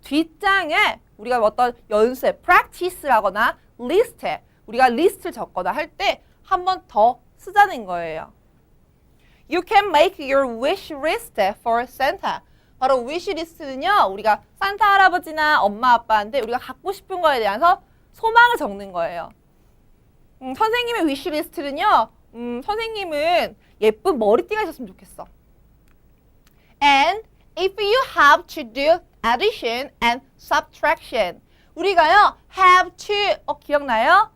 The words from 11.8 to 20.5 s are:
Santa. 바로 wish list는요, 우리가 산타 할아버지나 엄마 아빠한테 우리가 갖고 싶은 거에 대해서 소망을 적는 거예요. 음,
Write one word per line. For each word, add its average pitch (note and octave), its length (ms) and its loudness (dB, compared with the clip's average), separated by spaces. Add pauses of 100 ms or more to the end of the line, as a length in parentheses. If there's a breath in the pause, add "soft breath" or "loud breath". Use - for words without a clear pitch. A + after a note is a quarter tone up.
Santa. B3+ 560 -4 (400)
바로 C4 260 2
wish E4 240 -8
list는요, D#4+ 800 -2
우리가 G#3 320 0 (160)
산타 G4+ 260 -2
할아버지나 E4+ 800 2
엄마 G3+ 300 2
아빠한테 A3 480 0
우리가 A#3 180 -6
갖고 - 320 -10
싶은 F#4 300 -8
거에 D4+ 180 2
대해서 A#3+ 420 0 (320)
소망을 A#4 440 4
적는 G3+ 360 -8
거예요. E3+ 380 -6 (1120)
음, C4 120 -10